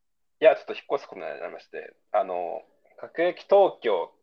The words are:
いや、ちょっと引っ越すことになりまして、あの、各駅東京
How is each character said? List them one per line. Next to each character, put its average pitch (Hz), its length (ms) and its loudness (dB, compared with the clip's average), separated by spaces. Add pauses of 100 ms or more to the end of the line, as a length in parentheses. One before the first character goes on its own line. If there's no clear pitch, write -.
(400)
い 151 60 4
や、 156 100 8
ち - 40 -4
ょ - 20 -16
っ - 40 -20
と 107 80 -12
引 - 80 -14
っ - 20 -20 (100)
越 139 100 -4
す - 40 -20
こ - 80 -20
と 92 60 -14
に 78 40 -10
な 76 220 -10
り 87 40 -14
ま - 80 -16
し - 120 -20
て、 80 240 -14 (160)
あ 107 120 2
の、 87 380 -8 (360)
各 - 260 -6
駅 175 220 -4
東 196 360 4
京 95 420 -2